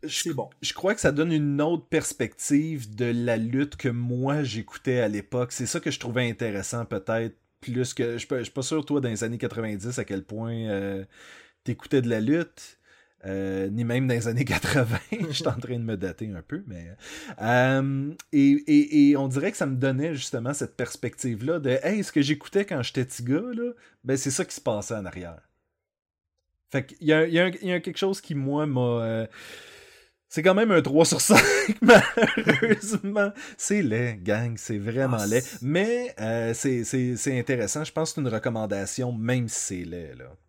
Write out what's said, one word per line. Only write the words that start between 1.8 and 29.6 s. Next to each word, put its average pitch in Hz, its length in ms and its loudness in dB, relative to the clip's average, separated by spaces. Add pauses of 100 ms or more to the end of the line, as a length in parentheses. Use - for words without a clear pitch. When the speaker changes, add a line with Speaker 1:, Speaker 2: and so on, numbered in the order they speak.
Speaker 1:
perspective 143 1080 -2
de 120 100 0
la 120 320 0
lutte 131 380 -2
que - 140 -2
moi 123 520 -2
j'écoutais 123 600 -4
à 110 60 2
l'époque. 113 440 -4
C'est 120 160 -6
ça 170 120 -4
que 156 120 -4
je - 80 -6
trouvais 120 280 -2
intéressant, 113 580 -4
peut-être, 113 520 -4 (240)
plus 127 320 -4
que, 120 200 -2
je 120 60 -4
suis - 80 -10
pas, 131 120 -2
je 117 60 -4
suis - 80 -14
pas 135 100 -4
sûr, 151 220 -2
toi, 143 160 0
dans 123 80 -2
les 110 140 -4
années 117 140 -4
quatre-vingt-dix, 110 600 -6
à 110 40 -4
quel 98 220 -6
point, 113 420 -6
euh, 98 380 -4 (580)
t'écoutais - 380 0
de 117 80 -2
la 113 120 2
lutte. 160 580 -2 (460)
Euh, 95 440 -4
ni 113 160 -2
même 123 220 0
dans 127 60 2
les 117 140 -2
années 123 180 0
quatre-vingts, 117 540 0 (100)
<laughs> 208 200 -4
je - 40 -6
suis 156 140 -4
en 123 100 -2
train 123 220 -6
de 117 40 -6
me 113 140 -4
dater 92 320 -6
un 87 140 -10
peu, 175 240 -10
mais, 87 280 -14 (460)
euh, 135 720 2 (180)
et, 139 200 8 (160)
et, 147 420 8
et 143 80 6
on 139 100 0
dirait 143 220 0
que 214 80 -8
ça 175 80 0
me 135 120 -2
donnait 135 360 2
justement 123 400 -4
cette 139 240 -6
perspective-là 120 800 -4
de, 135 240 2
hey, 196 220 0
ce - 80 -6
que 151 100 4
j'écoutais 151 440 0
quand 147 180 -4
j'étais 127 200 -2
petit 123 200 -8
gars, 139 180 0 (140)
là, 240 160 -4 (320)
ben, 131 120 0
c'est 135 140 -2
ça 175 160 -2
qui - 80 -16
se - 80 -14
passait 107 320 -2
en 104 120 -6
arrière. 85 360 -12 (1300)
Fait 135 140 -2
qu'il - 220 -6
y 151 60 6
a, 156 120 6
il 170 80 -2
y 165 60 4
a 180 60 6
un, 185 60 0 (120)
il 196 60 -4
y - 20 0
a 180 80 0
quelque 170 180 -8
chose 196 240 0
qui, 156 140 -8
moi, 143 320 -2
m'a, 131 120 0 (240)
euh, 113 240 -2 (1040)